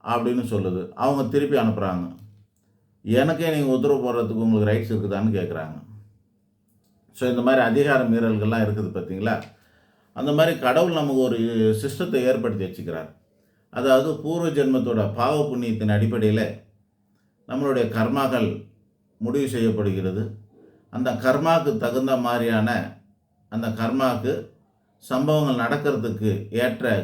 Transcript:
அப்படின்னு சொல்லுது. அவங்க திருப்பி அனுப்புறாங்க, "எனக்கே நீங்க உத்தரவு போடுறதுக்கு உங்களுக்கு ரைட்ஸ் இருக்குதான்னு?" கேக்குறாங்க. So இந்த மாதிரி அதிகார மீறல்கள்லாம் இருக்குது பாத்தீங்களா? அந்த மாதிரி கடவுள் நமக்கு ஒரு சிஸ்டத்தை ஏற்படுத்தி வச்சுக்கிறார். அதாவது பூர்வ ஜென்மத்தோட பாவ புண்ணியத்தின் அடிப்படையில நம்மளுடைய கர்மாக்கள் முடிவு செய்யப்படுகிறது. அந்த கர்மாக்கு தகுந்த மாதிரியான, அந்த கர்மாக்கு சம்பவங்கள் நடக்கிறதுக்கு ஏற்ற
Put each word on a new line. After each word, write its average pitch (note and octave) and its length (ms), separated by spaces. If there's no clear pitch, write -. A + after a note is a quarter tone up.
அப்படின்னு A#2+ 480
சொல்லுது. F#2 320
அவங்க C#3 340
திருப்பி C#3 280
அனுப்புறாங்க, G2 480
"எனக்கே D3+ 500
நீங்க C#3 200
உத்தரவு C3 280
போடுறதுக்கு A2+ 420
உங்களுக்கு G#2+ 260
ரைட்ஸ் A2 220
இருக்குதான்னு?" G2+ 440
கேக்குறாங்க. D#2+ 400
So - 100
இந்த A#2+ 140
மாதிரி C3 200
அதிகார C3 420
மீறல்கள்லாம் A2+ 600
இருக்குது G#2 260
பாத்தீங்களா? F#2+ 420
அந்த C3+ 160
மாதிரி D#3+ 280
கடவுள் D#3 400
நமக்கு C3+ 220
ஒரு A#2+ 160
சிஸ்டத்தை C#3 400
ஏற்படுத்தி A2+ 360
வச்சுக்கிறார். E2 440
அதாவது C3+ 360
பூர்வ E3 280
ஜென்மத்தோட B2+ 520
பாவ C#3+ 280
புண்ணியத்தின் A#2 520
அடிப்படையில G#2+ 480
நம்மளுடைய B2+ 440
கர்மாக்கள் A#2 560
முடிவு B2+ 260
செய்யப்படுகிறது. G2+ 760
அந்த B2+ 160
கர்மாக்கு D3 520
தகுந்த B2+ 400
மாதிரியான, A#2 520
அந்த A2+ 160
கர்மாக்கு B2 520
சம்பவங்கள் C#3 600
நடக்கிறதுக்கு A2+ 680
ஏற்ற A2+ 400